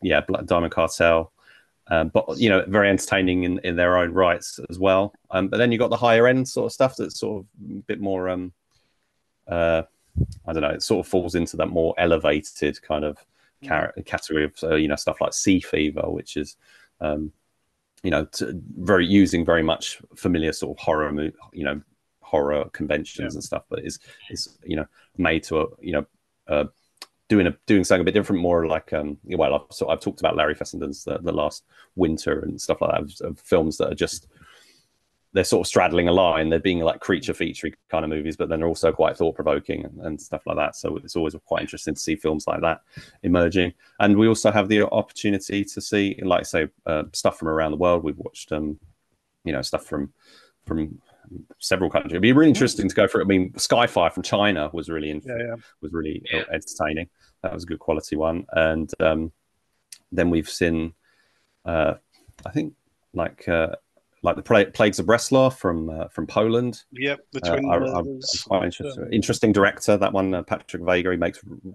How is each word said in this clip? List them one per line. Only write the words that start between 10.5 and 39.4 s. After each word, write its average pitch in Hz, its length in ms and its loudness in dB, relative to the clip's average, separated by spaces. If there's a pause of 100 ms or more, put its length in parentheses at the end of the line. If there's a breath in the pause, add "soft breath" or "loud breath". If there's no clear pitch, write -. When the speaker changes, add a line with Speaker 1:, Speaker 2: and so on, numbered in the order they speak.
Speaker 1:
don't 80 100 -2
know, 73 100 0
it 78 120 -8
sort 101 220 0
of - 40 -18
falls 87 260 -2
into 85 220 -2
that 80 100 0
more 82 300 0
elevated 76 840 0
kind 76 240 -4
of 73 120 -6 (480)
car-, 80 320 -2
Speaker 2:
Mm. - 80 -12
Speaker 1:
category 78 400 -2
of, 73 80 -8 (100)
uh, 80 120 2
you 78 120 2
know, 73 80 -2
stuff - 260 -4
like - 120 0
Sea 92 280 2
Fever, 78 480 -2
which 82 280 -8
is, 76 200 -8 (420 soft breath)
um, 76 320 -4 (720)
you 90 80 -2
know, 76 140 2
t-, - 260 -8 (280)
very, 90 260 4
using 90 400 4
very 85 180 4
much - 380 -2 (140)
familiar 80 360 0
sort 76 260 -8
of - 60 -18
horror 76 280 0
mo-, 76 200 -4 (220)
you - 100 -10
know, 73 180 -4 (380)
horror 73 540 0
conventions 73 600 -6
Speaker 2:
Yeah. 73 40 -12
Speaker 1:
and 76 60 -10
stuff, - 260 -8
but - 160 -8
is, - 140 -10 (300 loud breath)
is, - 360 -12
you 90 100 -6
know, 76 100 -4 (320 soft breath)
made 80 260 0
to 80 180 -2
a, 78 40 0 (140)
you 90 140 -6
know, 71 120 0 (420)
uh, 73 180 0 (640)
doing 98 180 6
a, 76 180 -2
doing 101 180 4
something 92 180 4
a 87 40 0
bit 90 80 4
different, 98 280 2
more 87 260 2
like, 78 260 -2
um, 73 320 -4
well, 73 280 0
I've, - 220 -4
so - 140 0
I've 80 100 4
talked - 200 -6
about 80 160 2
Larry 76 200 2
Fessenden's - 480 -10
The, - 140 -4
The 85 140 -4
Last 76 320 -2 (320 soft breath)
Winter 80 440 0
and - 220 -6
stuff - 200 -2
like 78 100 2
that, 82 100 0
of, 78 300 -10
of - 80 -14
films 80 380 2
that - 140 0
are 78 40 -4
just, - 320 -4 (1080 soft breath)
they're 92 100 4
sort 90 220 2
of - 20 -6
straddling 87 400 4
a 87 60 4
line. 80 360 4
They're 82 80 4
being, 87 220 0
like, 80 220 0
creature 85 320 -2
feature 82 360 -6 (200)
kind 80 160 -2
of 78 40 -4
movies, 78 280 -4
but 82 100 -4
then 80 120 -2
they're 82 80 0
also 82 260 2
quite 80 240 2
thought 80 180 0
provoking 76 480 -2